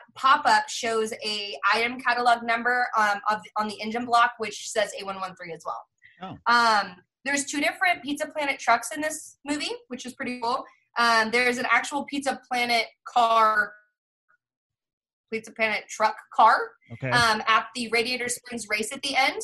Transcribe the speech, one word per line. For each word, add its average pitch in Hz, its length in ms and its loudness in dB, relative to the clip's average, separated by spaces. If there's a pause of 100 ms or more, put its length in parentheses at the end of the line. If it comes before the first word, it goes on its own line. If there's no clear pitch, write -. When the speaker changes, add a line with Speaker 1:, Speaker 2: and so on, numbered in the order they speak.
(160)
Speaker 1:
pop-up 262 540 4
shows 220 440 -2 (100)
a 208 320 -6 (160)
item 233 300 0
catalog 240 400 2
number, 240 460 0 (100)
um, 208 220 2 (100)
of, 208 120 0 (160)
on 214 100 -2
the 196 120 -10
engine 220 260 -6
block, 233 340 4
which 208 320 -8
says 208 280 -2
A 202 60 -12
one 190 140 -8
one 180 160 -10
three 175 180 -12
as 156 100 -14
well. 117 220 -10 (380)
Speaker 2:
Oh. 190 280 -4
Speaker 1:
Um, 214 440 4 (280)
there's 277 220 -2
two 294 160 -6
different 349 400 0
Pizza 294 240 -6
Planet 294 340 -4
trucks 240 360 2
in 294 60 -8
this 311 440 -6
movie, 302 240 -4 (200)
which 254 180 -10
is 233 80 -10
pretty 247 260 -8
cool. 254 220 -2 (340)
Um, 226 320 4
there's 247 300 2
an 240 120 -2
actual 254 340 0
Pizza 269 440 -4
Planet 240 360 0 (220)
car, 220 640 4 (1600)
Pizza 220 200 -8
Planet 214 380 -2
truck - 260 0 (180)
car, 240 240 8 (360)
Speaker 2:
Okay. - 180 -6
Speaker 1:
um, 226 360 4
at 226 280 2
the 240 140 -8
Radiator 240 400 -2
Springs 233 400 -8
race 214 220 -4
at 269 120 -10
the 185 120 -4
end. 285 280 2